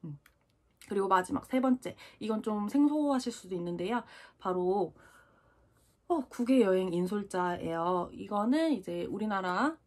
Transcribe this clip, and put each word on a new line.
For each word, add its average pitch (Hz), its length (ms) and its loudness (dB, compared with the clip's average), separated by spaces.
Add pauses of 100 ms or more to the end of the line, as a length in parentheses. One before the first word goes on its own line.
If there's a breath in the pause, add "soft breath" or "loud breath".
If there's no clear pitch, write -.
음. 147 160 -12 (680)
그리고 196 180 -2
마지막 185 380 2
세 262 160 0
번째, 254 340 0 (240 loud breath)
이건 220 240 -4
좀 208 240 -2
생소하실 285 640 2
수도 185 240 -10
있는데요. 175 480 -2 (360 loud breath)
바로, 180 540 0 (1160 soft breath)
어, 339 180 2
국외 247 360 2
여행 190 300 2
인솔자예요. 180 1160 -2
이거는 233 640 0
이제 175 320 -4
우리나라 202 800 -2